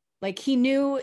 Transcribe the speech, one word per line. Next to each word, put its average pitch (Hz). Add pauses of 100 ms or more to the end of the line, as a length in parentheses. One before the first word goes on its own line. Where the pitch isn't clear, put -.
(220)
like, 196
he 269
knew 269